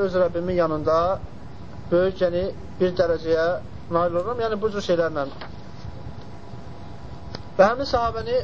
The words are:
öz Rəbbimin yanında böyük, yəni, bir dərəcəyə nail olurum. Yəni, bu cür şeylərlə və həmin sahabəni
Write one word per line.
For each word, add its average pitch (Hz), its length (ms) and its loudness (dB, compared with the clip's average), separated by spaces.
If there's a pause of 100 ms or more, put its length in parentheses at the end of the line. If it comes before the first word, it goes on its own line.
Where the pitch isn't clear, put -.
öz 185 160 2
Rəbbimin 175 400 2
yanında 156 380 2 (880)
böyük, 185 320 4
yəni, 175 240 2 (320)
bir 180 160 4
dərəcəyə 165 560 4 (400)
nail 170 240 2
olurum. 226 320 0
Yəni, 214 160 -2
bu 220 80 2
cür 202 160 -4
şeylərlə 160 400 2 (2250)
və 196 160 8
həmin 269 160 0
sahabəni 233 560 0